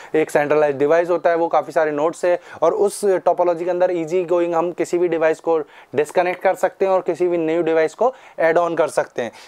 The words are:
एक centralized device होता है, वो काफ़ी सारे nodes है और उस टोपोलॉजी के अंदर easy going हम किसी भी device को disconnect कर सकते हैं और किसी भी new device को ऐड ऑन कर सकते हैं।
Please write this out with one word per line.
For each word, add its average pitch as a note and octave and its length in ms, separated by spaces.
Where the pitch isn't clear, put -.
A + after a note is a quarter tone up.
एक D#3 160
centralized D3 480
device E3 320
होता E3+ 200
है, E3+ 60
वो E3 120
काफ़ी D#3 240
सारे D#3 180
nodes D3+ 340
है F3 140
और E3+ 120
उस - 300
टोपोलॉजी F3 600
के F3+ 60
अंदर F3+ 200
easy F3 340
going F3 300
हम F3 180
किसी F3 260
भी F3 100
device D#3+ 320
को E3 180
disconnect F3 480
कर F#3 120
सकते F#3 300
हैं F#3+ 80
और F#3 80
किसी F3+ 280
भी F3 100
new E3 240
device D#3+ 320
को B3+ 200
ऐड E3 200
ऑन E3+ 160
कर D#3 140
सकते C3 340
हैं। A2+ 100